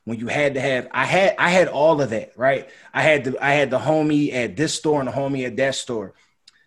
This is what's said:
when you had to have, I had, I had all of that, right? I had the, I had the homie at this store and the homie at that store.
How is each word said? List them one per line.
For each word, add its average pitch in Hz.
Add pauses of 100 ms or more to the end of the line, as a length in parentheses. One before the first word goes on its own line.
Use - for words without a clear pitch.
when 117
you 117
had 139
to 131
have, 131
I 127
had, 175
I 170
had 175
all 147
of 123
that, 107
right? 131 (240)
I 135
had 147
the, 127
I 143
had 139
the 127
homie 151
at 117
this 156
store 147
and 131
the 113
homie 135
at 113
that 131
store. 104 (520)